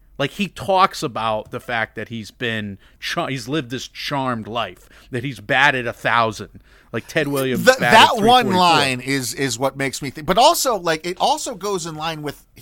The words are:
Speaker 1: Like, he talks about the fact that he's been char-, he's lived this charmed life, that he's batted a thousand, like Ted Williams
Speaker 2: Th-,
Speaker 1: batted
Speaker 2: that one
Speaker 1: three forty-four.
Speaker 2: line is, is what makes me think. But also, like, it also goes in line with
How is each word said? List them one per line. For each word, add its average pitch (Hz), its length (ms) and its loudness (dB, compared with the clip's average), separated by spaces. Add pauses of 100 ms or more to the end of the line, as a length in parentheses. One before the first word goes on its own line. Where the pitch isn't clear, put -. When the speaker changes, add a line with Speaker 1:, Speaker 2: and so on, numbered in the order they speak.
(180)
Speaker 1:
Like, 143 140 -2
he 196 180 -4
talks 190 520 0
about 110 500 -4
the 123 100 -10
fact 113 340 -4
that 107 140 -10
he's 113 200 -10
been 107 480 -6 (220)
char-, 160 300 -6
he's 131 180 -8
lived 135 220 -4
this 123 180 -8
charmed 127 640 -6
life, 107 400 -8 (220)
that 123 120 -4
he's 131 160 -8
batted 131 480 2
a 113 60 -4
thousand, 113 680 -2 (300)
like 117 160 -8
Ted 147 220 -2
Williams 131 340 -2
Speaker 2:
Th-, 254 160 6
Speaker 1:
batted 120 140 2 (260)
Speaker 2:
that 202 60 2
one 247 220 6
Speaker 1:
three 196 40 0
forty-four. 185 80 2
Speaker 2:
line 147 400 4
is, 127 340 -4
is 131 240 -2
what 135 200 -2
makes 135 240 -4
me 143 80 -8
think. 151 180 -14
But 185 100 2
also, 277 380 4
like, 170 300 -2
it 180 160 -8
also 262 340 -2
goes 185 300 -6
in 165 100 -10
line 156 260 -6
with 147 240 -10 (160)